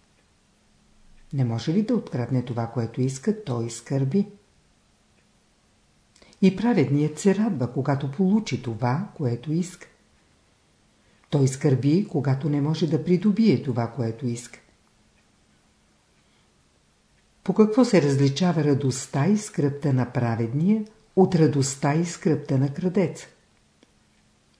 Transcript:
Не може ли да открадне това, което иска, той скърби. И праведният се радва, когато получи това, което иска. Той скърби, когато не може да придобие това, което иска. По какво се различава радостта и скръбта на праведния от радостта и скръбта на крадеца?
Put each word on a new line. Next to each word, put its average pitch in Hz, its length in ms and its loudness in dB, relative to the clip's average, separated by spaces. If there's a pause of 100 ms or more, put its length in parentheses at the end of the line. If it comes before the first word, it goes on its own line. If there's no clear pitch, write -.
(1300)
Не 135 120 0
може 117 280 -2
ли 208 100 2
да 240 120 -2
открадне 123 500 -4
това, 117 220 -6
което 113 340 -6
иска, 135 440 -4
той 117 260 -6
скърби. 139 580 -2 (2250)
И 190 140 4
праведният 151 600 0
се 196 160 2
радва, 190 380 -2
когато 139 400 -2
получи 196 500 0
това, 123 520 -4
което 123 380 -4
иска. 165 340 -6 (1400)
Той 135 180 4
скърби, 143 600 2
когато 135 400 -2
не 143 120 0
може 156 260 0
да 151 180 -2
придобие 185 580 2
това, 117 240 -2
което 113 400 -6
иска. - 320 -8 (2750)
По 185 100 -2
какво 220 300 6
се 190 180 6
различава 139 600 2
радостта 139 640 0
и 208 120 4
скръбта 143 540 -2
на 123 200 0
праведния 127 720 0 (320)
от 185 180 2
радостта 143 600 2
и 170 120 0
скръбта 143 520 -2
на 135 160 0
крадеца? 175 520 -2 (1300)